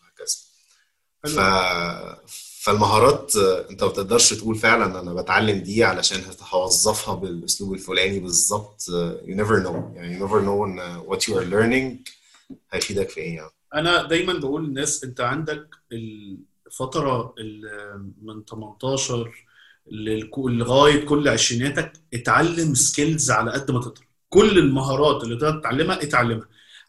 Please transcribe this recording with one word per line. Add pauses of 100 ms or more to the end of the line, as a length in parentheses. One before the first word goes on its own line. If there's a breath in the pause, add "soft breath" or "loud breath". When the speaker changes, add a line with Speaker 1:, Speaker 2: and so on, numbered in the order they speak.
Speaker 1:
وهكذا. (880)
Speaker 2:
حلو.
Speaker 1:
ف-، (340)
فالمهارات،
آه،
أنت
ما
تقدرش
تقول
فعلا
أنا
بتعلم
دي
علشان (300)
هوظفها
بالأسلوب
الفلاني
بالظبط.
آه،
you
never
know.
يعني
you
never
know
إن
what
you
are
learning (600 soft breath)
هيفيدك
في
إيه
يعني. (260)
Speaker 2:
أنا
دايما
بقول
للناس:
أنت
عندك (240)
الفترة
ال-، (100)
من
تمنتاشر (460 soft breath)
للكو-،
لغاية
كل
عشريناتك، (200)
اتعلم
سكيلز
على
قد
ما
تقدر. (280)
كل
المهارات
اللي
تقدر
تتعلمها،
اتعلمها. (420 soft breath)